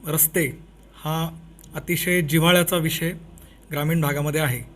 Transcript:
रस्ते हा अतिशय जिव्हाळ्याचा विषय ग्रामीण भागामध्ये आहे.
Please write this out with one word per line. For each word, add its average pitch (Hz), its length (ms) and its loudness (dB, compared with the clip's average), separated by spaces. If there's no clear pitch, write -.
रस्ते 156 400 0
हा 160 340 -4
अतिशय 175 460 0
जिव्हाळ्याचा 170 560 4
विषय 165 360 -2
ग्रामीण 151 300 0
भागामध्ये 147 400 0
आहे. 123 200 0